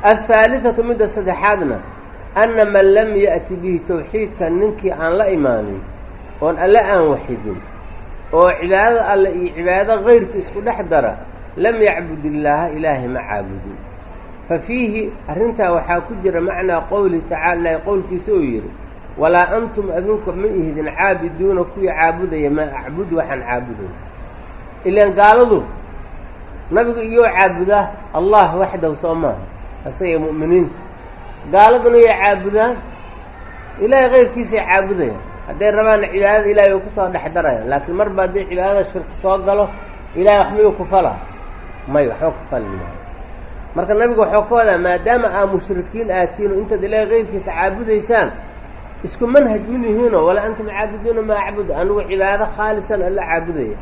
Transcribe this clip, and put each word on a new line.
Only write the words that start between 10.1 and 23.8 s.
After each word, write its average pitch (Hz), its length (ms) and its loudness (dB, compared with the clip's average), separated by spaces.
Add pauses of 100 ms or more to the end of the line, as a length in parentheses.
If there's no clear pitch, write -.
isku 196 240 -8
dhex 214 280 -4
dara, 127 280 2 (400)
لم 220 240 2
يعبد 165 440 0
الله، 151 500 0
Ilaahay 147 320 -2
ma 123 120 -4
caabudin. 98 580 -8 (720)
ففيه، 220 600 -2 (200)
arrintaa 208 420 0
waxaa 175 300 0
ku 226 120 -12 (100)
jira 170 180 0
macnaa 175 480 -2
qowlihi 185 400 0
tacaala, 170 300 0
Ilaahay 160 260 0
qowlkiisa 190 460 -4
uu 190 120 2
yidhi, 110 260 -4 (480)
"ولا 175 400 2
أنتم، 208 380 -4
adinku 196 400 -2
ma 196 120 -2
ihdin 156 380 -2
caabiduuna 175 800 0
kuwii 190 240 -4
caabudaya 160 640 0
maa 151 180 -2 (160)
acbud, 165 280 -8
waxaan 143 280 -4
caabuday." 120 480 -6 (960)